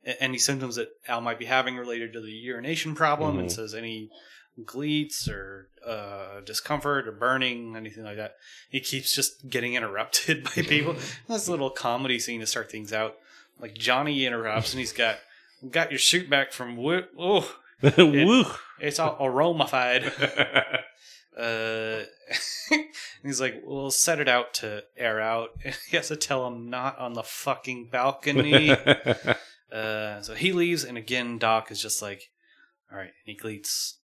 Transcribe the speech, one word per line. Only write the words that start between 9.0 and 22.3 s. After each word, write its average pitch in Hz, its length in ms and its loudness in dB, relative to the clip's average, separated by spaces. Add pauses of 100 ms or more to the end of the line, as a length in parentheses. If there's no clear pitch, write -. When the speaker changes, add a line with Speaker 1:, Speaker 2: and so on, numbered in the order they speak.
Speaker 1:
just - 340 -2
getting 123 260 -2
interrupted 113 680 0
<laughs> - 120 -6
by 180 80 0
people. 151 320 2 (160)
Speaker 2:
<laughs> - 180 -16
Speaker 1:
That's 214 180 -2
a 180 40 -2
little 139 200 0
comedy 123 480 -2
scene 117 220 -6
to 110 60 -6
start 113 220 -4
things 107 240 -10
out. 110 220 -2 (440)
Like, 107 160 -14
Johnny 135 500 2
interrupts, 113 480 0
and 131 60 -4
he's 120 140 -4
got, 113 240 2 (520)
"Got 160 220 0
your 135 80 -2
suit 180 320 4
back 139 200 4
from 120 260 -8
wo-, 165 260 0 (160)
oh, 175 360 2 (260)
Speaker 2:
<laughs> 139 160 6
Woo. 175 480 10 (340)
Speaker 1:
it's 143 180 -4
all 156 220 0
aromafied." 131 920 2
Speaker 2:
<laughs> - 720 2 (560)
Speaker 1:
Uh, 113 680 -2 (320)